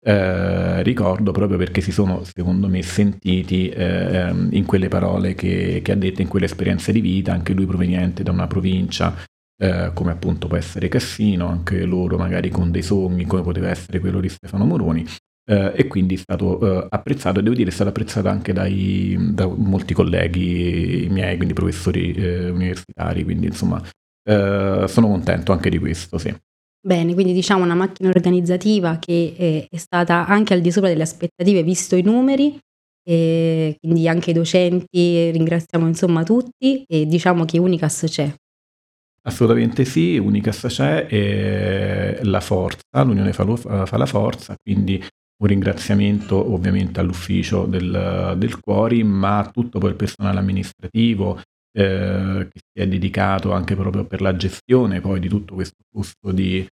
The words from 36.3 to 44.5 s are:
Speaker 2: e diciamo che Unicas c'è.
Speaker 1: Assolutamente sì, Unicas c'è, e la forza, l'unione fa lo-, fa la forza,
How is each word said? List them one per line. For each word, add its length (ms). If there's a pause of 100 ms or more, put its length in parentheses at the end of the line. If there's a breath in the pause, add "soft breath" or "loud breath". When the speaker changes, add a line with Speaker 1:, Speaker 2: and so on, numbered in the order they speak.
Speaker 2:
e 180
diciamo 380
che 140
Unicas 500
c'è. 260 (880)
Speaker 1:
Assolutamente 600
sì, 340
Unicas 520
c'è, 400
e 1120
la 160
forza, 640
l'unione 300
fa 100
lo-, 140
fa 400
la 80
forza, 580